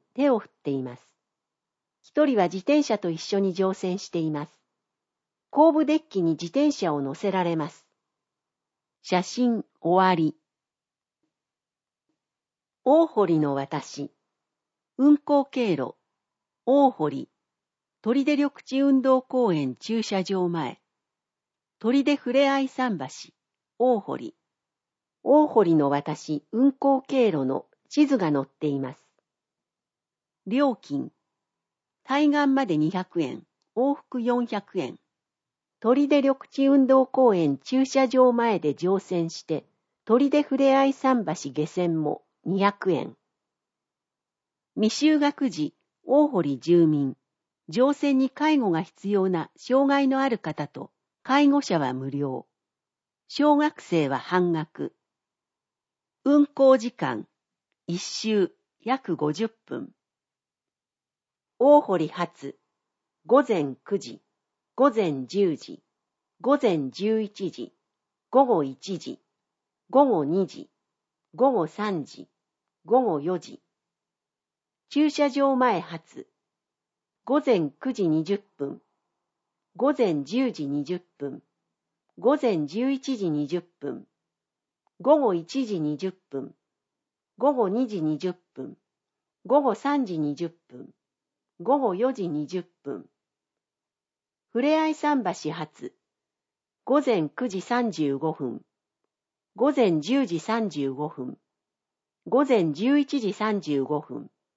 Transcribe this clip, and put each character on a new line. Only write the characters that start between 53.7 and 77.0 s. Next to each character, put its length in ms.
生 300
は 100
半 320
額。 420
運 200
行 320
時 140
間、 360
一 100
周、 560
約 340
五 160
十 160
分。 280
大 200
堀 300
発、 480
午 220
前 280
九 120
時、 240
午 160
前 360
十 280
時、 260
午 200
前 280
十 320
一 300
時、 220
午 140
後 200
一 340
時、 220
午 160
後 200
二 200
時、 240
午 160
後 160
三 360
時、 240
午 180
後 200
四 180
時。 220
駐 200
車 200
場 260
前 240
発、 480